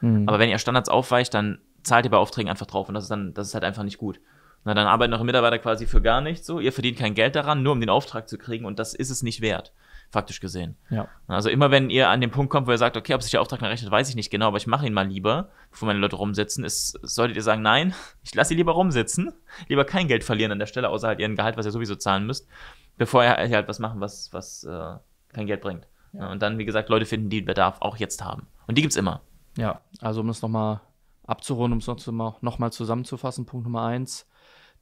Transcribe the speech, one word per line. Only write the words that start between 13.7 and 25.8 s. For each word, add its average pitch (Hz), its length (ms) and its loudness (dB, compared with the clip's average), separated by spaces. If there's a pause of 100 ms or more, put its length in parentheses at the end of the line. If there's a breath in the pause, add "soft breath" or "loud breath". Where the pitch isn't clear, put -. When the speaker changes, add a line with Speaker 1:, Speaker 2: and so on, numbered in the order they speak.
Speaker 2:
weiß 120 180 4
ich 123 80 -6
nicht 107 140 -6
genau, 107 180 2
aber 101 80 2
ich 104 100 -4
mache 131 200 0
ihn 110 60 -2
mal 98 140 2
lieber, 104 440 -2 (200 soft breath)
bevor - 160 -8
meine 101 120 2
Leute 98 180 0
rumsitzen“, 104 480 -2
ist, - 380 -6
solltet 120 340 -2
ihr 107 60 -4
sagen, 110 200 2
„Nein, 139 320 4 (140 loud breath)
<laughs> - 140 -20
ich - 120 -16
lasse - 140 4
sie 165 60 0
lieber 170 180 2
rumsitzen, 165 600 0 (360 loud breath)
lieber 139 160 4
kein 175 240 0
Geld 117 160 2
verlieren 107 280 0
an 101 60 -4
der 107 80 -4
Stelle, 123 220 -2
außer 101 180 -2
halt 110 140 0
ihren 107 160 -2
Gehalt, 110 200 0
was 107 100 -4
ihr 104 60 -2
sowieso 110 220 -4
zahlen 98 320 0
müsst, 131 220 -8 (500 loud breath)
bevor 120 260 4
ihr 120 60 8
halt 110 360 2
was 107 120 -8
machen, 110 220 -6
was, - 340 -10
was, - 300 -14
äh, 82 320 -12 (360)
kein 107 140 -8
Geld 101 160 -4
bringt.“ 92 240 -10 (260)